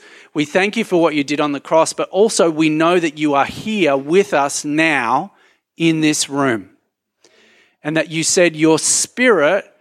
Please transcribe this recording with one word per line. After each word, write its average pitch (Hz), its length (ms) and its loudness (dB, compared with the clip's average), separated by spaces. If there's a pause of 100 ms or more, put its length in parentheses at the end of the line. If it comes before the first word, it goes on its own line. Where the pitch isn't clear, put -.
(340)
we 151 120 -2
thank 196 320 -2
you 220 60 -2
for 180 160 0
what 160 140 2
you 147 100 0
did 143 160 -4
on 147 120 0
the 139 80 -6
cross, 160 340 0
but - 160 -6
also 196 400 2
we 156 200 0
know 165 300 2
that 151 200 -4
you 147 160 0
are 135 100 2
here 185 500 -2
with 165 380 0
us 143 320 -2
now 147 680 -2 (440)
in 160 240 0
this 151 260 0
room. 135 440 -4 (1120)
And 156 140 -4
that 160 120 -2
you 160 140 -4
said 170 320 2
your 156 240 4
spirit 190 880 0 (160)